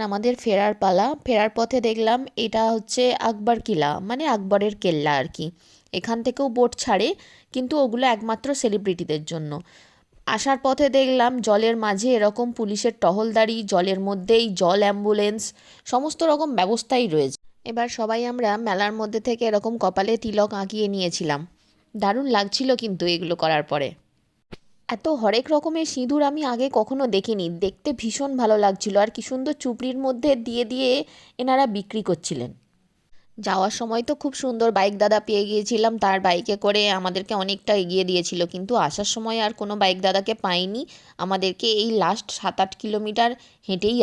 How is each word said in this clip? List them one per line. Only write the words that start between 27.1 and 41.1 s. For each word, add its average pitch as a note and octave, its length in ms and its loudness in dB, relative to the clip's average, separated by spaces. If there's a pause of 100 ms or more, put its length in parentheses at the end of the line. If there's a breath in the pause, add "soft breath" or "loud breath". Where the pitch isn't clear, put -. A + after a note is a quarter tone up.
দেখতে F#3+ 240 -4 (120)
ভীষণ C4+ 300 -4 (100)
ভালো G#3+ 160 4
লাগছিল। G3 400 2
আর G#3 180 4
কি A#3 60 -10
সুন্দর C4 320 -4
চুপড়ির B3+ 440 -6
মধ্যে C4 380 0
দিয়ে A#3 360 -2
দিয়ে B3+ 180 0 (520 loud breath)
এনারা C4 240 4 (100)
বিক্রি G#3 340 -6
করছিলেন। D3 420 -4 (880)
যাওয়ার G3 400 0
সময় A3+ 300 -2
তো D4 120 0
খুব C4+ 120 -4
সুন্দর A3+ 380 0
বাইক G3+ 260 2
দাদা G#3 300 4
পেয়ে G#3 220 2
গিয়েছিলাম, G#3+ 480 0
তার G3 220 2
বাইকে F#3 360 0 (100)
করে G3+ 160 4 (180)
আমাদেরকে F#3 340 -4 (100)
অনেকটা G3 320 -2
এগিয়ে F#3 340 2
দিয়েছিল, F3 320 0 (120)
কিন্তু G3 200 -6 (140)
আসার G3+ 280 -4
সময় A3+ 300 -4
আর G#3+ 80 0
কোনো G#3 280 -8
বাইক F#3 200 4
দাদাকে G3 320 2 (120)
পাইনি। F#3+ 360 -2 (360 loud breath)